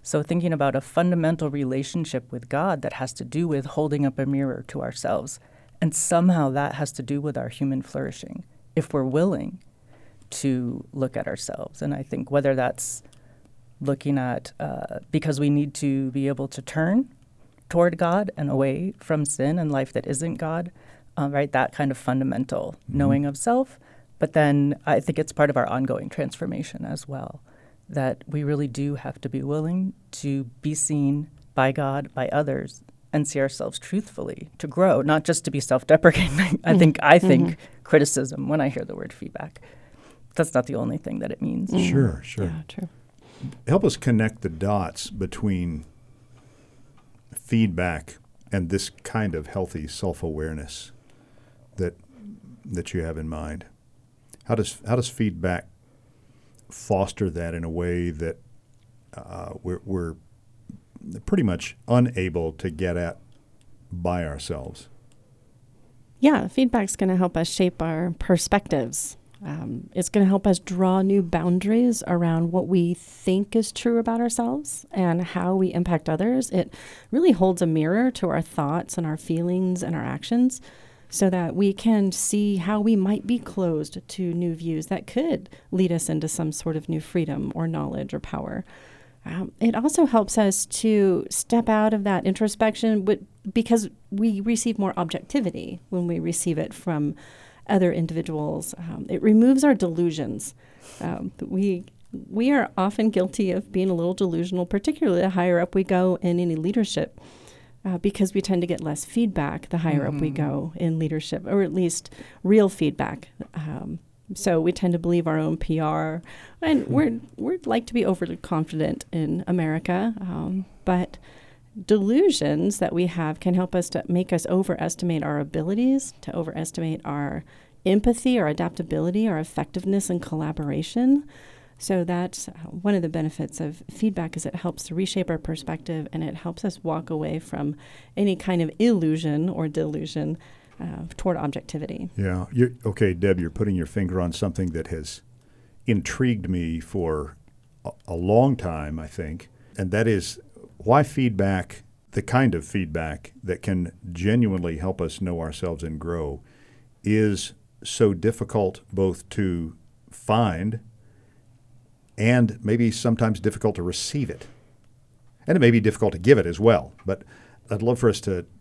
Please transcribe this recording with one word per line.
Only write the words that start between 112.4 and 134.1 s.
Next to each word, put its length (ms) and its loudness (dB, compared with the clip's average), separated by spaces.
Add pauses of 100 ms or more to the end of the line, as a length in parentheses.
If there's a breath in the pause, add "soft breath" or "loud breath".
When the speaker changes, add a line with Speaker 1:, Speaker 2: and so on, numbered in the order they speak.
Speaker 3:
real 260 6
feedback. 600 -2 (260)
Um, 440 -8 (360)
so 240 2
we 140 4
tend 220 0
to 40 0
believe 280 2
our 120 2
own 200 0
P 220 -2
R, 420 -2 (400 loud breath)
and 220 2
Speaker 1:
Mm-hmm. 80 -4
Speaker 3:
we're, 280 2 (160)
we're 300 -4
like 200 0
to 80 -8
be 120 2
overly 320 0
confident 720 -2
in 340 -2
America, 720 0
um, 460 -4 (220)
but 320 0 (680 loud breath)
delusions 920 4
that 140 0
we 140 2
have 340 -4
can 140 2
help 200 0
us 160 0
to 180 -2
make 240 0
us 140 0
overestimate 760 0
our 180 -2
abilities, 800 0
to 120 -10
overestimate 720 -4
our 400 -4 (400 soft breath)
empathy, 540 4
our 100 2
adaptability, 800 -2
our 100 0
effectiveness 680 -2
in 120 -2
collaboration. 1080 0 (500 loud breath)
So 260 0
that's, 440 -4
uh, 40 -16 (180)
one 240 0
of 80 2
the 60 -2
benefits 520 -4
of 300 -6
feedback 460 -2